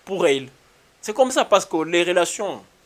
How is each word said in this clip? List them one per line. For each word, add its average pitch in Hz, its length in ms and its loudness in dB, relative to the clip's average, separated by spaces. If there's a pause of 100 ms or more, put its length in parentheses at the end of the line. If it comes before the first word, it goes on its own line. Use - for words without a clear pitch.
pour 185 220 -2
elle. 135 220 0 (520)
C'est 214 140 -10
comme 254 160 4
ça, 269 140 0
parce 190 220 2
que - 180 -6
les 170 180 0
relations 175 640 -2 (220)